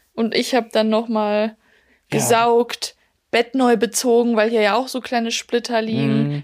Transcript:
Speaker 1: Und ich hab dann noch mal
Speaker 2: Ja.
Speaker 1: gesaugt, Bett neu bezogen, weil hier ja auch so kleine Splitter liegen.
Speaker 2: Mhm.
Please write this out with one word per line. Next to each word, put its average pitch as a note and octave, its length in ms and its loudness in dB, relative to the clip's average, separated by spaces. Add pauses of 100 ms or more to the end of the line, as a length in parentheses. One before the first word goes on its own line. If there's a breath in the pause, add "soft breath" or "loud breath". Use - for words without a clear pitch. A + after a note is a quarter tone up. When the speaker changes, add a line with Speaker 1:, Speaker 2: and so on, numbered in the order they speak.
(140)
Speaker 1:
Und A3+ 200 -2
ich B3 220 0
hab A3+ 160 0
dann A3 160 2
noch A3 220 0
mal G#3+ 480 -2 (560 soft breath)
Speaker 2:
Ja. C#3+ 60 0
Speaker 1:
gesaugt, A#3 760 0 (340)
Bett A3+ 260 0
neu B3 200 4
bezogen, A#3 600 0
weil G#3+ 140 2
hier A3+ 100 2
ja G3+ 140 2
auch C4 120 -2
so B3+ 140 -6
kleine A3+ 300 -4
Splitter A#3 500 -4
liegen. A3 480 0
Speaker 2:
Mhm. C#3+ 140 -6